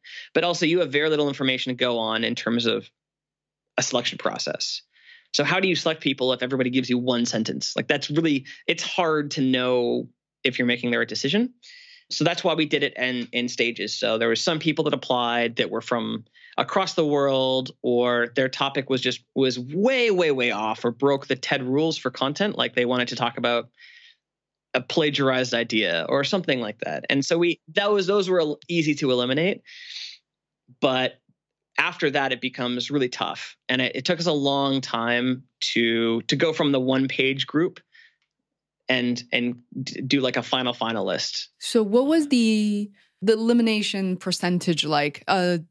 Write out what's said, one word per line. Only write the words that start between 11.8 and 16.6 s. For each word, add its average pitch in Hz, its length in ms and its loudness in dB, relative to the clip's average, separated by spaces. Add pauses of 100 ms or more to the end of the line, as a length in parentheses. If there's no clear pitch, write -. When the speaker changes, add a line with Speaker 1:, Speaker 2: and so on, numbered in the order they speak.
Speaker 1:
So - 160 0
that's 170 180 0
why 165 120 2
we 160 100 0
did 147 180 0
it 127 140 0
in, 123 340 -2
in 123 160 -2
stages. 113 500 -2
So 113 200 0
there 117 100 2
were 113 80 2
some 160 240 0
people 156 240 0
that 147 100 2
applied 120 640 0
that 98 140 0
were 113 80 -2
from 113 460 -4 (320)
across 185 380 0